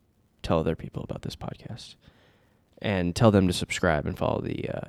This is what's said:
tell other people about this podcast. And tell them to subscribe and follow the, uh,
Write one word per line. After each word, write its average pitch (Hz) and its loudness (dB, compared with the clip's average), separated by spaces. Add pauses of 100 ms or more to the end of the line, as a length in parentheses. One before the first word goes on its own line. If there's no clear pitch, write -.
(420)
tell 85 2
other 80 0
people - -10
about - -10
this - -10
podcast. - -14 (880)
And 90 0
tell 113 8
them 98 8
to 90 4
subscribe 80 0
and - -6
follow - 0
the, - -6
uh, - -6